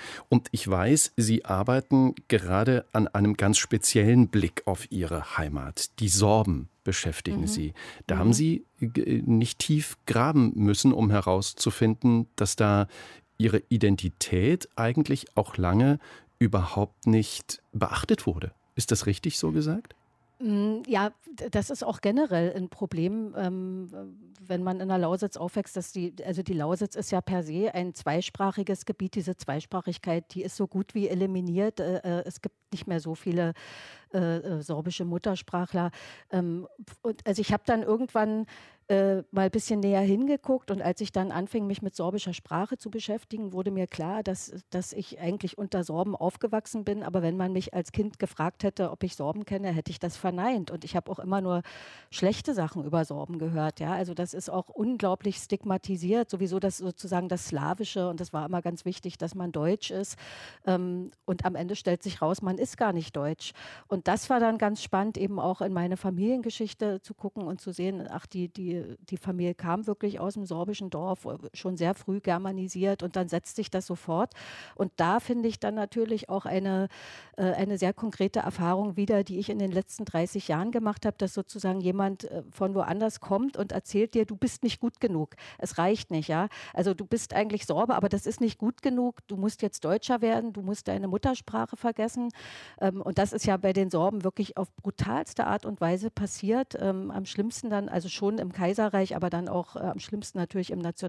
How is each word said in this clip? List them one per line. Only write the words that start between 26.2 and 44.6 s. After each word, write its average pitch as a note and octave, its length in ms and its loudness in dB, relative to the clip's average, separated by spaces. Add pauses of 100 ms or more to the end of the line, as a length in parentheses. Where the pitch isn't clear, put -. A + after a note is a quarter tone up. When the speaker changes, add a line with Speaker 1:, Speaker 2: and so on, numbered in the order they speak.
Speaker 2:
also F#3 180 -2
die F#3+ 100 -2
Lausitz E3+ 420 -2
ist - 160 -6
ja F#3 80 2
per F3+ 240 -2
se E3+ 300 -2
ein F3+ 200 -4
zweisprachiges F#3+ 920 -2
Gebiet. F#3+ 300 -4
Diese F3+ 200 -2
Zweisprachigkeit, E3+ 960 -4
die - 100 -6
ist F#3 120 -8
so G3 120 0
gut - 280 -4
wie G3+ 140 0
eliminiert. F#3 720 0
Äh, F3 160 0
äh, F3 280 -2
es - 160 -12
gibt - 140 -8 (160)
nicht - 160 -8
mehr E3+ 140 -2
so D#3+ 140 -6
viele, E3+ 360 0 (640)
äh, E3+ 240 2
äh, E3 240 -4
sorbische D#3+ 420 -4
Muttersprachler. F3 880 -2 (400)
Ähm, F3 360 -2 (340)
und A3+ 260 -4
also G3+ 140 0
ich G3+ 100 2
hab G#3 140 2
dann A3+ 180 4
irgendwann, A3 640 0 (420)
äh, G3 420 4
mal F#3+ 160 2
ein F#3+ 60 2
bisschen G#3+ 300 0
näher G3 200 4
hingeguckt B3+ 720 2
und G3+ 100 -2
als F3 180 0
ich G#3 120 -4
dann F#3+ 200 0
anfing, G3+ 360 -2
mich G3+ 160 -4
mit G3 120 -6
sorbischer F#3 380 -2
Sprache F#3 420 -4
zu - 140 -10
beschäftigen, G#3+ 640 -6
wurde F#3 160 0
mir F#3+ 160 0
klar, F#3+ 380 -4
dass, F#3+ 280 -6 (200)